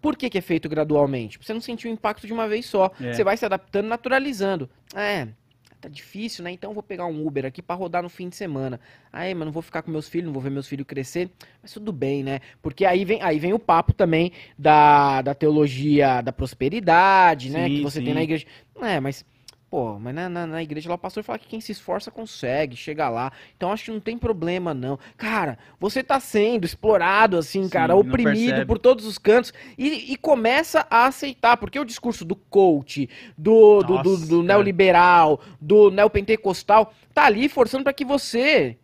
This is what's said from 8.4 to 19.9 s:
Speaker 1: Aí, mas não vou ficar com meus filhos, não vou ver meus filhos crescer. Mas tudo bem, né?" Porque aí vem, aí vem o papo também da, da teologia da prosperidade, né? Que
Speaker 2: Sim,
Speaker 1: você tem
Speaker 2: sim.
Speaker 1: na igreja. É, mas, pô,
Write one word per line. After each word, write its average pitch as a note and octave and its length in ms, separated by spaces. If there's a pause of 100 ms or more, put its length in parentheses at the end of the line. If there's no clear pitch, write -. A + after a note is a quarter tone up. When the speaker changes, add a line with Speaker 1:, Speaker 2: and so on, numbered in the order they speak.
Speaker 1:
Aí, F#3 240
mas D#3+ 100
não D#3 60
vou D#3+ 100
ficar D#3+ 220
com E3 80
meus D3+ 180
filhos, E3+ 180
não D3+ 60
vou C3+ 80
ver C3+ 100
meus C#3 160
filhos C#3 200
crescer. C#3+ 420 (320)
Mas - 100
tudo G#3+ 200
bem, C#3 320
né?" C3+ 160 (220)
Porque D#3 240
aí F#3 200
vem, G#3 160
aí D#3+ 180
vem F3+ 140
o A3 60
papo E3+ 340
também E3+ 380 (260)
da, D3 640
da C3+ 140
teologia C#3+ 880
da A#2+ 100
prosperidade, E3+ 1160
né? C#3 200
Que C#3+ 80
Speaker 2:
Sim, D3 60
Speaker 1:
você C#3+ 160
tem B2 100
Speaker 2:
sim. D3+ 40
Speaker 1:
na D#3+ 100
igreja. D#3 220 (360)
É, G3 180
mas, C3+ 240 (460)
pô, A2+ 300